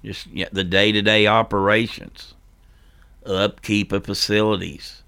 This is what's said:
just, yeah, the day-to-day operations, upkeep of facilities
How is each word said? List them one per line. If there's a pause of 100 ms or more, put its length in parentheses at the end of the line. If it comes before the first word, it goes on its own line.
just,
yeah,
the
day-to-day
operations, (920)
upkeep
of
facilities